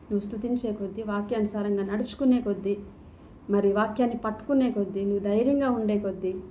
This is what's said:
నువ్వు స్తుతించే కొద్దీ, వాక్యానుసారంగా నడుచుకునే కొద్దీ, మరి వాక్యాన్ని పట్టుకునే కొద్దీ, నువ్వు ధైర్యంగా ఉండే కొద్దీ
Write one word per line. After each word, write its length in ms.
నువ్వు 160
స్తుతించే 540
కొద్దీ, 280
వాక్యానుసారంగా 800
నడుచుకునే 580
కొద్దీ, 340
మరి 240
వాక్యాన్ని 440
పట్టుకునే 540
కొద్దీ, 340
నువ్వు 180
ధైర్యంగా 460
ఉండే 300
కొద్దీ 340